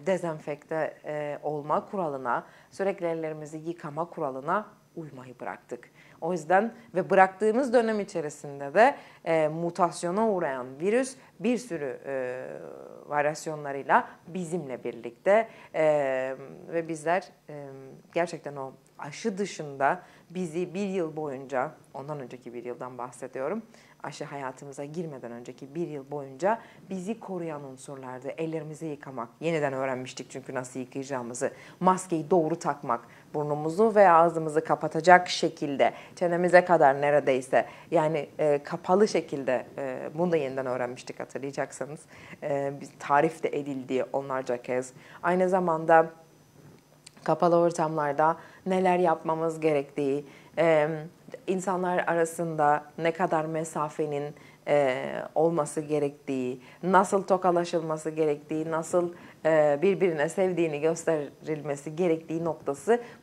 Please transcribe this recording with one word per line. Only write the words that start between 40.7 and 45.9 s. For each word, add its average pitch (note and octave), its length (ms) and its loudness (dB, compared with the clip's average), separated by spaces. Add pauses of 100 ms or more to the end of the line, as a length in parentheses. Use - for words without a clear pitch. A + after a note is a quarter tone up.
hatırlayacaksanız. C3+ 800 -8 (440)
E, C#3 380 -2
biz C#3 180 -16
tarif D3+ 440 2
de D3+ 60 0
edildi C3+ 640 -2
onlarca C3 480 -4
kez. B2+ 320 -4 (300)
Aynı F3+ 260 2
zamanda E3 600 4 (1120)